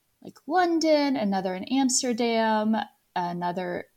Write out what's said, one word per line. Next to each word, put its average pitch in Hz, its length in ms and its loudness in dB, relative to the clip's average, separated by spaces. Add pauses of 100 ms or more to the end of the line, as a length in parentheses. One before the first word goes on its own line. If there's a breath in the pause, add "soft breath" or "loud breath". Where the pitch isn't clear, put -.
(220)
like, - 240 -18
London, 311 720 2
another 196 400 -2
in 190 80 -8
Amsterdam, 226 1120 0 (400)
another, 175 720 -4 (120)